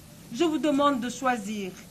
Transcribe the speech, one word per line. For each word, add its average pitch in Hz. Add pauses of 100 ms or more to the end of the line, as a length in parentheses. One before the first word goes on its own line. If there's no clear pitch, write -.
(320)
je 233
vous 311
demande 285
de 247
choisir 214 (180)